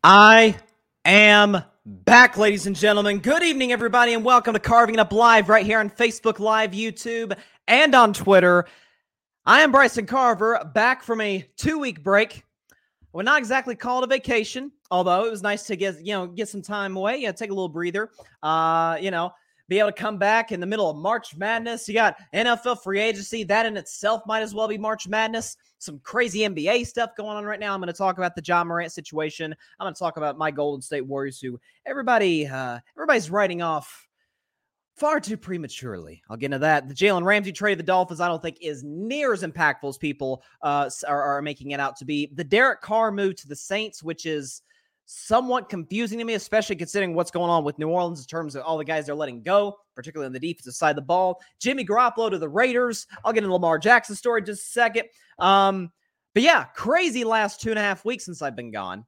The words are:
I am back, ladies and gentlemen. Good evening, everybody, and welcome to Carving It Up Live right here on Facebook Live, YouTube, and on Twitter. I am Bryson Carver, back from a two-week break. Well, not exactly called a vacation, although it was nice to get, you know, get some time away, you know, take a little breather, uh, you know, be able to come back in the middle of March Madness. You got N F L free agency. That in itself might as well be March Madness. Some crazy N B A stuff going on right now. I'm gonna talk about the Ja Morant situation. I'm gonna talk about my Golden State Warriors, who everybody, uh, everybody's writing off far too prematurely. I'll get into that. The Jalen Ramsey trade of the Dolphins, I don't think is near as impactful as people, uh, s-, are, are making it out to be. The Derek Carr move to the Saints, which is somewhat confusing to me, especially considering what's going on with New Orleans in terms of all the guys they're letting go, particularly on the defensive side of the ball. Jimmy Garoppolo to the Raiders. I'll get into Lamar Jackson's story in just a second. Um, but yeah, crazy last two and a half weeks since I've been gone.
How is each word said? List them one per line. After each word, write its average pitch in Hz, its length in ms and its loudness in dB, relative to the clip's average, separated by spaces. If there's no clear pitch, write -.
I 220 400 10
am 208 560 8
back, 202 520 6
ladies 202 320 2
and 190 80 -4
gentlemen. 208 420 2
Good 294 240 0
evening, 269 300 0
everybody, 240 420 2
and 220 100 -4
welcome 240 280 4
to 208 80 0
Carving 226 340 4
It 220 60 4
Up 185 100 4
Live 220 380 6
right 208 180 6
here 220 140 2
on 208 100 -2
Facebook 226 480 -2
Live, 220 320 0
YouTube, 220 680 -6
and 269 300 6
on 226 160 8
Twitter. 180 560 6
I 262 180 8
am 285 100 6
Bryson 247 340 4
Carver, 226 680 0
back 247 300 2
from 226 180 -6
a 196 240 -4
two-week 254 480 -4
break. 202 400 0
Well, 180 120 -8
not 285 160 2
exactly 254 340 -4
called 254 300 -4
a - 20 -6
vacation, 254 640 -4
although 185 360 0
it 226 80 -4
was 196 100 -10
nice 208 220 -4
to 214 100 -6
get, 170 260 -6
you 190 120 -8
know, 185 160 -6
get 190 200 -10
some 196 140 -14
time 196 340 -8
away, 208 200 -2
you 262 100 -8
know, 196 60 -6
take 214 180 -10
a 196 40 -6
little 185 140 -4
breather, 175 420 -6
uh, 165 560 0
you 190 100 -6
know, 175 220 -4
be 185 140 -2
able 208 80 2
to 208 120 -8
come 214 180 -6
back 220 340 0
in 175 80 -8
the 175 60 -8
middle 202 240 -2
of 151 60 -10
March 208 380 -6
Madness. 226 540 -8
You 190 60 -8
got 214 240 2
N 220 120 -2
F 240 200 -2
L 240 100 -2
free 196 240 -6
agency. 214 440 -6
That 208 200 0
in 214 140 -6
itself 214 480 -6
might 220 160 -4
as 208 120 -10
well 220 140 -4
be 214 80 -6
March 214 320 -8
Madness. 220 480 -4
Some 147 220 -18
crazy 214 440 -4
N 202 80 -2
B 156 160 -4
A 240 160 0
stuff 233 320 -8
going 208 180 -10
on 208 120 -10
right 208 120 -8
now. 208 140 -6
I'm 190 80 -6
gonna 175 140 -8
talk 185 240 -4
about 175 180 -6
the 165 80 -12
Ja 175 180 0
Morant 170 300 -6
situation. 156 640 -8
I'm 190 60 -8
gonna 165 80 -8
talk 170 240 -8
about 147 180 -6
my 156 140 -4
Golden 143 320 -6
State 135 240 -8
Warriors, 139 340 -10
who 123 180 -12
everybody, 226 600 0
uh, 131 320 -10
everybody's 247 360 -2
writing 185 320 -2
off - 440 -8
far 294 220 -2
too 220 200 -8
prematurely. 120 880 -12
I'll 113 80 -12
get 135 100 -8
into 139 120 -6
that. 147 280 0
The 139 80 -14
Jalen 180 300 0
Ramsey 196 280 0
trade 202 200 -2
of 170 60 -2
the 165 60 -12
Dolphins, 180 360 -2
I 175 80 -2
don't 165 140 -6
think 165 180 -10
is 147 240 -10
near 226 480 -4
as 185 100 -4
impactful 151 460 -2
as 135 80 -10
people, 135 460 -8
uh, 143 280 -2
s-, - 160 -12
are, 143 180 -2
are 143 180 -2
making 143 300 -10
it 143 100 -6
out 139 160 -4
to 139 80 -18
be. 147 300 -6
The 165 100 -8
Derek 220 380 2
Carr 220 280 -2
move 196 260 -4
to 143 120 -20
the 143 80 -14
Saints, 208 460 -10
which 165 240 -10
is 151 340 -8
somewhat 247 640 -2
confusing 202 500 -8
to 233 60 -10
me, 233 80 -6
especially 214 420 -4
considering 175 380 -4
what's 170 180 -4
going 170 200 -2
on 165 120 2
with 147 160 -6
New 156 120 -4
Orleans 170 300 -4
in 127 40 -20
terms 156 300 -10
of 131 80 -10
all 160 160 -4
the 143 80 -8
guys 156 180 -4
they're 143 100 -8
letting 135 280 -8
go, 202 340 0
particularly 147 300 -12
on 127 80 -10
the 127 80 -12
defensive 160 320 -10
side 156 200 0
of 143 40 -4
the 139 60 -10
ball. 180 400 -2
Jimmy 262 240 -4
Garoppolo 226 460 0
to 190 80 -4
the 156 100 -6
Raiders. 240 580 -2
I'll 226 120 -2
get 220 80 0
into 190 100 -2
Lamar 170 260 0
Jackson's 220 400 2
story 233 220 -2
in 180 60 -12
just 208 160 -12
a - 100 -16
second. 226 300 0
Um, 196 540 2
but 226 100 2
yeah, 285 220 4
crazy 262 480 -2
last 220 380 -2
two 226 80 -6
and 220 100 -2
a 208 40 -2
half 202 240 -4
weeks 240 180 -6
since 175 160 -16
I've 135 160 -8
been 120 140 -14
gone. 101 380 -10